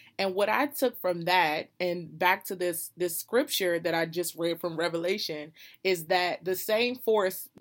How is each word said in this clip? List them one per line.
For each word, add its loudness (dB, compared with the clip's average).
And 0
what 2
I 2
took -2
from -2
that, 4
and -4
back 2
to -6
this, -4
this -2
scripture 0
that 0
I 0
just -4
read -2
from -4
Revelation, -2
is 0
that 0
the -2
same 0
force 2